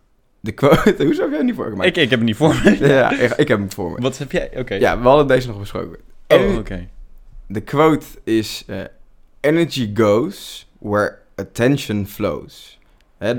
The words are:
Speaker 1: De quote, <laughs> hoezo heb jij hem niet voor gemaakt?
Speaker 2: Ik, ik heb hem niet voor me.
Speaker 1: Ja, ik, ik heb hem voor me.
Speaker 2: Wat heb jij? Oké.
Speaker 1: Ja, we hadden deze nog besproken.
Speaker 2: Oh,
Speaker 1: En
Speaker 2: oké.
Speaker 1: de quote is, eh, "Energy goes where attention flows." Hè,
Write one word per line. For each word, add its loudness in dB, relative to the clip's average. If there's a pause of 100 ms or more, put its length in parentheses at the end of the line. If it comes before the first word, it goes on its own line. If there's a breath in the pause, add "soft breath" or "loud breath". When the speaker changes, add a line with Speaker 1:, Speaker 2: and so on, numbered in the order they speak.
(400)
Speaker 1:
De -8
quote, 4
<laughs> 0
hoezo 0
heb -2
jij -4
hem 0
niet -2
voor -8
gemaakt? -2
Speaker 2:
Ik, 2
ik 2
heb 2
hem 2
niet 0
voor 2
me. 6 (100)
Speaker 1:
Ja, 4
ik, 0
ik 0
heb 2
hem -6
voor -8
me. -10
Speaker 2:
Wat -4
heb -10
jij? -4
Oké. -6
Speaker 1:
Ja, 2
we 2
hadden 6
deze 2
nog -10
besproken. -10 (300)
Speaker 2:
Oh, 6
Speaker 1:
En 0
Speaker 2:
oké. -10 (600)
Speaker 1:
de -6
quote 2 (180)
is, -2
eh, -10 (640)
"Energy 0
goes 0 (120)
where -2 (180)
attention -2
flows." -10 (380)
Hè, -2